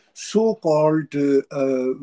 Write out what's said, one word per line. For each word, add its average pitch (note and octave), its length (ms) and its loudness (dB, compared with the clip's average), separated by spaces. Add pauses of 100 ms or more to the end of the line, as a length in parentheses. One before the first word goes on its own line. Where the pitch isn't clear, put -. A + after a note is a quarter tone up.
(160)
so - 240 -2
called, D#3 760 0 (220)
अ, C#3 240 -4 (400)